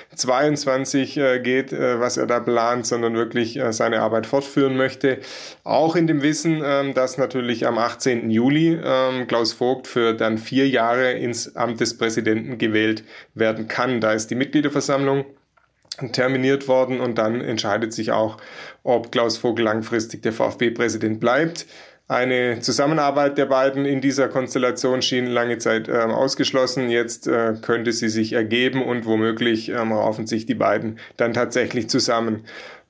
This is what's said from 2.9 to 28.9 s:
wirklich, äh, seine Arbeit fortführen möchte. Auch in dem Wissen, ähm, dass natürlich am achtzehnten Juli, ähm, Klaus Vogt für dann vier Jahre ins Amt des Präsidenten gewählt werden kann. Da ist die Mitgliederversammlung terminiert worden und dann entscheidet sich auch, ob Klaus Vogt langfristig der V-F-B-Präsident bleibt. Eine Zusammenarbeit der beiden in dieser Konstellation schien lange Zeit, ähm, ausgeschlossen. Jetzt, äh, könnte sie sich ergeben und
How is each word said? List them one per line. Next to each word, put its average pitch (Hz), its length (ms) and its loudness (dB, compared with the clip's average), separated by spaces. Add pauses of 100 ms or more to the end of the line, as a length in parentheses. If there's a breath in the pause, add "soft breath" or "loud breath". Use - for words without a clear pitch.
wirklich, 117 440 -2
äh, 120 140 0
seine 113 260 2
Arbeit 113 260 0
fortführen 139 520 0
möchte. 131 420 0 (460 loud breath)
Auch 151 320 2
in 165 100 4
dem 156 140 0
Wissen, 156 420 0
ähm, 139 300 0
dass 127 240 0
natürlich 123 500 0
am 120 100 0
achtzehnten 117 540 0
Juli, 147 500 4
ähm, 131 460 0
Klaus 117 240 2
Vogt 127 360 -2
für 117 260 2
dann 113 240 0
vier 131 320 0
Jahre 123 420 2
ins 120 460 -6
Amt 117 240 -2
des 113 160 -2
Präsidenten 113 600 0
gewählt 110 460 2 (300 loud breath)
werden 110 340 0
kann. 123 320 0
Da 107 140 2
ist 113 180 -4
die 131 40 -2
Mitgliederversammlung 139 880 0 (840)
terminiert 135 560 0
worden 127 320 2
und 120 200 -2
dann 113 200 0
entscheidet 110 540 -2
sich 113 180 -4
auch, 110 260 0 (440 loud breath)
ob 117 300 0
Klaus 117 260 0
Vogt 113 220 0
langfristig 110 640 -2
der 110 100 -2
V-F-B-Präsident 113 840 -2
bleibt. 139 480 0 (400 loud breath)
Eine 123 540 0
Zusammenarbeit 143 760 2
der 143 80 2
beiden 135 400 2
in 139 160 0
dieser 135 260 2
Konstellation 127 760 0
schien 123 240 0
lange 120 320 0
Zeit, 113 280 0
ähm, 117 220 2
ausgeschlossen. 131 800 0
Jetzt, 117 380 -2
äh, 117 340 2
könnte 117 300 0
sie 113 180 -2
sich 110 240 -2
ergeben 123 500 0
und 120 220 -2